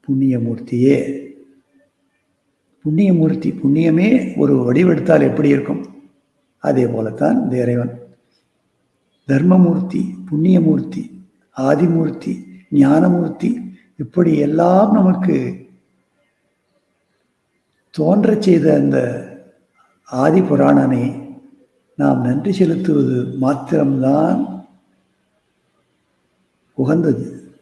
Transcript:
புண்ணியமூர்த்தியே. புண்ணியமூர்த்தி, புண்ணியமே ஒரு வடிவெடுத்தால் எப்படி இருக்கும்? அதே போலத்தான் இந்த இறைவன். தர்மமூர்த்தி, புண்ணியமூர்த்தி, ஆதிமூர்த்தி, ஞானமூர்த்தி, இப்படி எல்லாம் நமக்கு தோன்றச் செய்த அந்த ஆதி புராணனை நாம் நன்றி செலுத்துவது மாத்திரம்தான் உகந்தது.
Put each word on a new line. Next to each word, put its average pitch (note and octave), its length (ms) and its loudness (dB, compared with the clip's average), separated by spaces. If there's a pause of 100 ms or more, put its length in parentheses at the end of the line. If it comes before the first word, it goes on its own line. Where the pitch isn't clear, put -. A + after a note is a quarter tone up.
புண்ணியமூர்த்தியே. B2+ 1080 0 (1700)
புண்ணியமூர்த்தி, D#3+ 680 0
புண்ணியமே E3 840 0
ஒரு C#3+ 220 2
வடிவெடுத்தால் D3+ 640 2
எப்படி C#3 280 0
இருக்கும்? - 400 -2 (760)
அதே C3 220 0
போலத்தான் A#2 500 -2
இந்த G3+ 200 -2
இறைவன். A#2+ 440 -4 (1300)
தர்மமூர்த்தி, F3+ 840 2 (100)
புண்ணியமூர்த்தி, D#3+ 880 0 (460)
ஆதிமூர்த்தி, D3+ 1120 -2
ஞானமூர்த்தி, D#3+ 1040 0 (200)
இப்படி E3 400 0
எல்லாம் F3 560 2
நமக்கு F#3 720 0 (2250)
தோன்றச் G#3 480 0
செய்த D#3 320 4
அந்த C3+ 540 -2 (800)
ஆதி D3+ 320 2
புராணனை C3+ 920 0 (640)
நாம் C#3 240 0
நன்றி C#3 300 -2
செலுத்துவது C#3+ 880 -2
மாத்திரம்தான் D3 1300 -2 (2250)
உகந்தது. C#3+ 840 -2